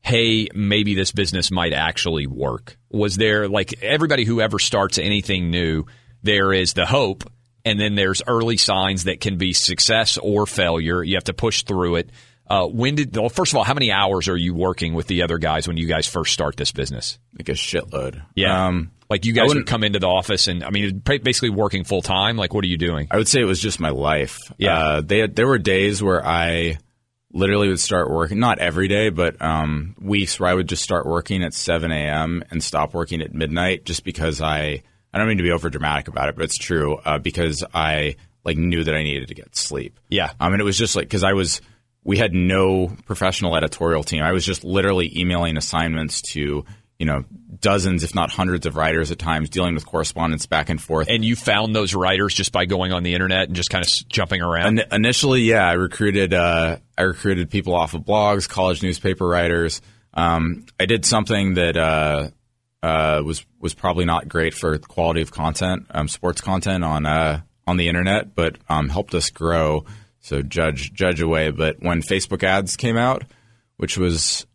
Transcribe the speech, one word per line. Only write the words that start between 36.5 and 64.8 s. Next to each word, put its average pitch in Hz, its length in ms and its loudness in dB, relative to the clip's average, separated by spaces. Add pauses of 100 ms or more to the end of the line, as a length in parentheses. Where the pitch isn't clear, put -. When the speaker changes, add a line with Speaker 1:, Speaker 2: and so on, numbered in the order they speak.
Speaker 2:
true, 76 460 0
uh, 76 140 0
because 78 540 -2
I, 76 440 0 (280)
like, 82 120 -2
knew 82 260 0
that 78 120 0
I 78 100 0
needed 69 240 -4
to - 60 -16
get - 220 -20
sleep. 65 420 -6 (100)
Speaker 1:
Yeah. 92 220 0 (100)
Speaker 2:
Um, 87 120 2
and 101 80 2
it 101 40 0
was 98 140 0
just, 113 180 0
like, 85 120 -2
'cause 95 160 0
I 98 80 4
was, 95 280 0 (440)
we 98 120 2
had 101 160 2
no 92 640 2 (100)
professional 92 500 0
editorial 78 480 0
team. 78 180 -2
I 82 100 2
was 90 140 0
just 95 180 -4
literally 92 540 0
emailing 87 380 0
assignments 80 640 -2 (100)
to, 73 320 -4 (340)
you 80 80 -2
know, 71 180 0 (360)
dozens, 95 440 2
if - 100 -6
not 87 160 0
hundreds 90 360 -2
of 73 100 -4
writers 80 340 0
at 82 80 -6
times, 80 320 -2
dealing 87 240 0
with 76 100 -4
correspondence 80 600 -2
back 78 240 0
and 80 100 -2
forth. 78 300 -2
Speaker 1:
And 113 140 0
you 113 120 0
found 107 400 0
those 101 180 0
writers 95 400 2
just - 180 -2
by 92 120 2
going 92 280 0
on 90 100 -2
the 87 100 0
internet 92 360 0
and 90 80 -6
just 87 140 -2
kinda 90 160 0
s-, - 180 -2
jumping 92 360 -2
around? 87 380 2
Speaker 2:
In-, 110 140 0
initially, 123 500 2
yeah, 113 240 6
I 87 80 4
recruited, 95 580 2
uh, 82 460 2 (180)
I 90 60 0
recruited 92 480 0
people 90 240 0
off 82 180 0
of 82 100 -6
blogs, 104 460 2
college 92 340 0
newspaper 92 440 -2
writers. 85 560 0 (320)
Um, 82 500 0 (140)
I 95 80 2
did 110 180 2
something 101 500 2
that, 85 220 2
uh, 76 520 0 (540)
uh, 78 420 2
was, 76 200 -6 (140)
was 85 160 -6
probably 90 320 0
not 82 200 0
great 82 280 0
for 78 240 -2
the - 80 -10